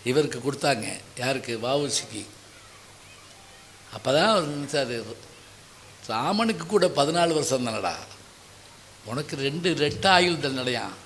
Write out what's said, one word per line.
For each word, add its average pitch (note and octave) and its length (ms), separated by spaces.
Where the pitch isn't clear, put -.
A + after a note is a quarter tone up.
இவருக்கு C3 360
கொடுத்தாங்க. C3+ 600
யாருக்கு? A#2+ 460
வ B2+ 80
உ C#3+ 160
சிக்கு. A2 380
அப்போ B2+ 200
தான் F3 160
அவர் F3+ 200
நினைச்சாரு, C3+ 540
"ராமனுக்கு F3+ 580
கூட F#3+ 220
பதினாலு D#3+ 460
வருஷம் C3 340
தானடா, G2+ 260
உனக்கு D3 300
ரெண்டு D3+ 400
இரட்டை D3 360
ஆயுள் F3+ 260
தண்டனையா?" B2+ 480